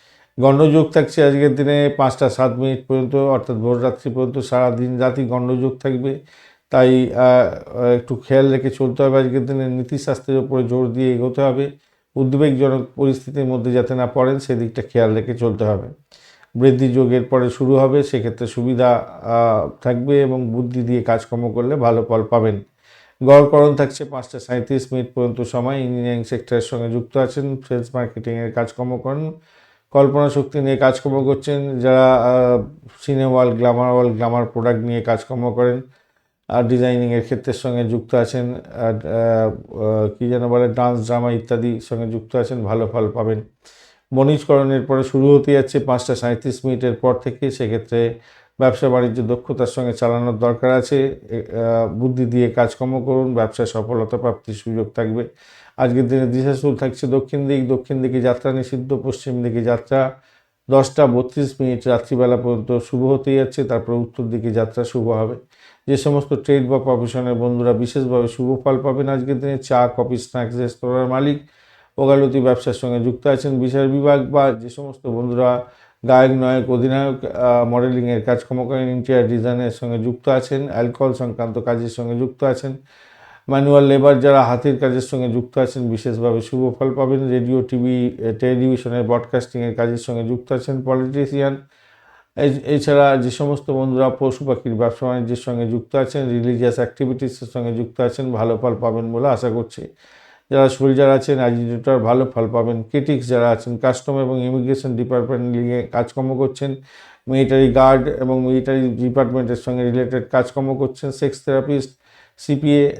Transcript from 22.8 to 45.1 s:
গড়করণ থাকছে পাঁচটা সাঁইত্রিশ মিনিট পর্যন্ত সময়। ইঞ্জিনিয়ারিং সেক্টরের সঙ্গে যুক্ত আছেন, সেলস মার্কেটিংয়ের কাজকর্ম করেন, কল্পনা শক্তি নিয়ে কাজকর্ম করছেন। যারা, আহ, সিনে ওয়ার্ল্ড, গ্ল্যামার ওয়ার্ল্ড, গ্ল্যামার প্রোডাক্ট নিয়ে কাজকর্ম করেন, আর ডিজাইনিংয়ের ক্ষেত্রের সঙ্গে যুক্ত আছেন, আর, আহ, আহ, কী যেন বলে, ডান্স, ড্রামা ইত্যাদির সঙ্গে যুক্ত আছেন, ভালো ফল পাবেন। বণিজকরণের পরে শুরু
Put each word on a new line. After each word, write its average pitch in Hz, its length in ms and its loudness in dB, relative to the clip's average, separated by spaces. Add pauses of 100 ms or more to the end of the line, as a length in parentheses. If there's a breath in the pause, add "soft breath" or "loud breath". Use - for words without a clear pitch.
গড়করণ 143 520 8
থাকছে 139 300 -2
পাঁচটা 131 360 -12
সাঁইত্রিশ 123 520 -4
মিনিট 127 220 -6
পর্যন্ত 120 260 -2
সময়। 123 380 -2
ইঞ্জিনিয়ারিং 123 460 -4
সেক্টরের 120 360 -4
সঙ্গে 117 280 -6
যুক্ত 120 280 -4
আছেন, 135 400 -2 (120)
সেলস 120 260 -6
মার্কেটিংয়ের 117 580 -6
কাজকর্ম 123 460 -4
করেন, 143 340 -6 (580 soft breath)
কল্পনা 139 400 4
শক্তি 139 300 -2
নিয়ে 135 160 0
কাজকর্ম 135 480 0
করছেন। 139 540 -2
যারা, 131 360 6
আহ, 123 480 2 (380)
সিনে 135 240 -2
ওয়ার্ল্ড, 127 320 2
গ্ল্যামার 120 360 2
ওয়ার্ল্ড, 123 220 2
গ্ল্যামার 120 320 0
প্রোডাক্ট 120 340 0
নিয়ে 120 220 -2
কাজকর্ম 120 500 -2
করেন, 123 300 0 (680)
আর 120 160 0
ডিজাইনিংয়ের 120 580 2
ক্ষেত্রের 127 320 -4
সঙ্গে 120 300 -4
যুক্ত 113 300 -4
আছেন, 123 400 -2
আর, 113 400 -6
আহ, 113 840 -2
আহ, 107 300 0 (100)
কী 123 100 -2
যেন 123 200 -2
বলে, 120 200 2
ডান্স, 120 380 0
ড্রামা 120 260 -2
ইত্যাদির 117 480 -2
সঙ্গে 117 260 -8
যুক্ত 110 300 -6
আছেন, 120 280 -2
ভালো 110 220 0
ফল 107 240 -2
পাবেন। 110 300 -2 (760 soft breath)
বণিজকরণের 135 680 2
পরে 131 220 0
শুরু 139 320 6